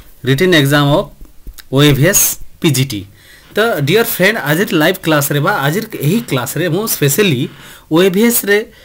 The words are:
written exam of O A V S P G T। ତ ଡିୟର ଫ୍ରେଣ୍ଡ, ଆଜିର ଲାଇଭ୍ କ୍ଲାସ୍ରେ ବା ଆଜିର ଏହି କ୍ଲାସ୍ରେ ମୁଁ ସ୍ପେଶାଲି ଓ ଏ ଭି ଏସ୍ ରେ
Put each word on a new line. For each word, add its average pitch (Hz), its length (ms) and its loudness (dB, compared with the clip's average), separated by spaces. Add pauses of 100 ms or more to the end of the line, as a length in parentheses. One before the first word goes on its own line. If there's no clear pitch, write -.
(240)
written 139 300 0
exam 143 340 2
of 165 240 0 (580)
O 135 120 2
A 147 100 6
V 135 160 2
S - 320 0 (220)
P 156 100 2
G 131 140 0
T। 101 180 -8 (520)
ତ 202 40 0 (280)
ଡିୟର 202 280 2
ଫ୍ରେଣ୍ଡ, 202 220 2 (140)
ଆଜିର 196 180 0 (120)
ଲାଇଭ୍ 180 220 2
କ୍ଲାସ୍ରେ 147 400 0
ବା 190 80 0 (140)
ଆଜିର 190 200 -2 (200)
ଏହି 180 120 2 (140)
କ୍ଲାସ୍ରେ 135 400 -4
ମୁଁ 185 100 -2 (140)
ସ୍ପେଶାଲି 143 460 0 (500)
ଓ 156 40 2 (100)
ଏ 196 100 2
ଭି 202 140 2
ଏସ୍ 233 200 0
ରେ 202 80 4 (280)